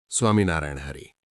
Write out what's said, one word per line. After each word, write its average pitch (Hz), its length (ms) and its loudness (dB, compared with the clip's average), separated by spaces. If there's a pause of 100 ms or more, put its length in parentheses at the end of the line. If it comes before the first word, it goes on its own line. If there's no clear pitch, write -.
(100)
સ્વામિનારાયણ 87 680 2
હરે. 69 380 -14 (140)